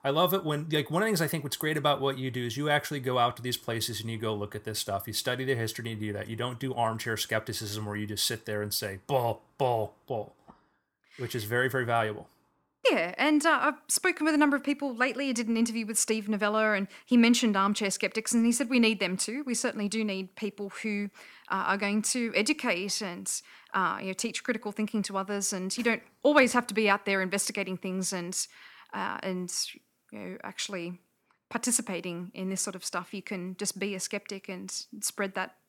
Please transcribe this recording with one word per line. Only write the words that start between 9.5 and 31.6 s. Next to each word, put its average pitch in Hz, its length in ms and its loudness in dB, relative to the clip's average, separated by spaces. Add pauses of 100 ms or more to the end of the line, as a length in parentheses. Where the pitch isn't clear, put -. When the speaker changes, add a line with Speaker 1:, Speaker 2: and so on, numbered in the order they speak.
Speaker 1:
bull, 117 380 0 (120)
bull," 110 260 -6 (840)
which 123 180 -6
is 110 80 -2
very, 120 260 2
very 131 160 0
valuable. 110 440 0 (600)
Speaker 2:
Yeah, 180 300 2
and, 302 260 4
uh, 311 160 4
I've 294 140 2 (140)
spoken 349 360 0
with 320 80 4
a 294 60 6
number 285 180 6
of 285 60 -4
people 277 320 -2
lately. 262 340 0
I 247 40 0
did 226 140 -2
an 233 80 2
interview 226 300 2
with 214 140 -2
Steve 220 280 0
Novella, 214 460 2
and 196 140 0 (180)
he 247 100 4
mentioned 233 400 8
armchair 196 360 4
skeptics, 220 420 -2
and 233 100 4
he 233 80 6
said 240 200 0
we 254 80 6
need 220 200 6
them 185 180 0
too. 254 280 -4
We 247 80 -2
certainly 220 340 -2
do 220 160 0
need 190 320 -4
people 202 360 -6 (100)
who, 202 300 -2 (380)
uh, 190 180 0
are 196 100 2
going 208 240 0 (120)
to 233 220 -2
educate 208 680 0
and, 185 280 -6 (440)
uh, 175 260 2
you 190 60 -6
know, 190 60 -4
teach - 300 -4
critical 220 280 -4
thinking 214 320 -2
to 196 120 -6
others. 196 380 -2
And 190 240 -4
you 240 60 -4
don't 226 180 2 (220)
always 294 300 8
have 240 140 4
to 208 60 -8
be 214 160 4
out 202 160 4
there 196 160 2
investigating 190 560 -2
things 185 360 -4
and, 180 220 -6 (580)
uh, - 280 -4
and, 180 320 -4 (580)
you 110 80 -14
know, 185 240 -10
actually 180 560 -8 (520)
participating 180 840 -2